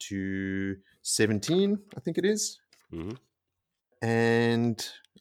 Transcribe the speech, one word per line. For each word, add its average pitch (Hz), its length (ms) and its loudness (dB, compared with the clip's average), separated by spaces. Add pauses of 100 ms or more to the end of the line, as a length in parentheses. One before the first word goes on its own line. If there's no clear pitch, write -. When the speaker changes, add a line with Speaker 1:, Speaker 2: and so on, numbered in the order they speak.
Speaker 1:
to 95 680 -4 (280)
seventeen, 165 760 2 (160)
I - 60 -14
think 170 160 -4
it 175 80 -2
is. 208 340 -2 (340)
Speaker 2:
Mm-hmm. 85 200 -8 (880)
Speaker 1:
And 117 840 2 (360)